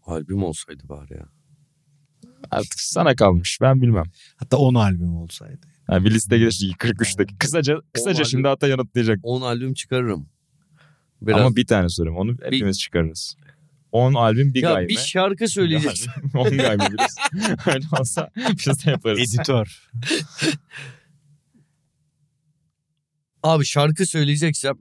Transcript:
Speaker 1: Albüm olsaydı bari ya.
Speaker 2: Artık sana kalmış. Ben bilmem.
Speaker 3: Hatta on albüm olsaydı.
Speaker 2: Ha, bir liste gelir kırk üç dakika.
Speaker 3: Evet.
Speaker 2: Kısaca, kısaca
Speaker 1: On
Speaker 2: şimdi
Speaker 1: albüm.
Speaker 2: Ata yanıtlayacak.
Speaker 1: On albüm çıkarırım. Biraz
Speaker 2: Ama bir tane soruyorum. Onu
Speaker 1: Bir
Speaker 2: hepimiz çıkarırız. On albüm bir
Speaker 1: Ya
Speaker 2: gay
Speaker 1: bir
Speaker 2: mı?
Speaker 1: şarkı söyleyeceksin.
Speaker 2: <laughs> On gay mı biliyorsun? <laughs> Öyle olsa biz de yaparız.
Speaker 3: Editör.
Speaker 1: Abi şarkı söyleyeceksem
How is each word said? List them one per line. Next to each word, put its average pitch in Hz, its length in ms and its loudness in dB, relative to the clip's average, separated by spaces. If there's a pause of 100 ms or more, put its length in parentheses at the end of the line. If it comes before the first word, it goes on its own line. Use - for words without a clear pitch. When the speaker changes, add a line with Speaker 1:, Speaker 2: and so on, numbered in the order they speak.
Speaker 1:
Albüm 87 380 -4
olsaydı 73 460 -8
bari 71 240 -16
ya. 76 120 -16 (1300)
Speaker 2:
Artık - 280 -6
sana 147 360 0
kalmış. 92 460 2
Ben 131 200 4
bilmem. 107 240 4 (300)
Speaker 3:
Hatta - 220 -2
on 127 180 4
albüm 87 400 2
olsaydı. 85 520 -14 (200)
Speaker 2:
Ha, 92 180 2
bir 107 60 6
liste 113 260 2
gelir 98 420 0
kırk 117 220 -2
üç 110 60 0 (100)
dakika. 104 140 2
Speaker 3:
Evet. 98 80 -20
Speaker 2:
Kısaca, 151 360 0 (180)
kısaca 170 260 -2
Speaker 1:
On 151 40 2
Speaker 2:
şimdi 131 240 0
Speaker 1:
albüm. 139 80 2
Speaker 2:
Ata 143 120 0
yanıtlayacak. 117 560 0
Speaker 1:
On 127 180 -2
albüm 127 320 -4
çıkarırım. 110 560 -4 (920)
Biraz 104 200 2
Speaker 2:
Ama 120 140 4
bir 120 100 2
tane 92 240 4
soruyorum. 82 320 -4
Onu 120 160 -2
Speaker 1:
Bir 131 80 -16
Speaker 2:
hepimiz 117 340 -2
çıkarırız. - 560 -4 (560)
On 123 220 4
albüm 120 400 4
bir 127 100 2
Speaker 1:
Ya 170 100 2
Speaker 2:
gay 90 140 0
Speaker 1:
bir 107 60 0
Speaker 2:
mı? - 60 -2
Speaker 1:
şarkı 196 480 -2
söyleyeceksin. 156 640 0 (120)
Speaker 2:
<laughs> 139 100 -4
On 135 240 2
gay 113 200 2
mı - 140 2
biliyorsun? 214 720 -2
<laughs> 165 80 2
Öyle 135 120 -2 (140)
olsa 131 380 -4
biz 202 480 -2
de 160 60 4
yaparız. 113 280 0 (160)
Speaker 3:
Editör. 123 540 -2 (3500)
Speaker 1:
Abi 156 220 2
şarkı 151 400 2
söyleyeceksem 147 760 0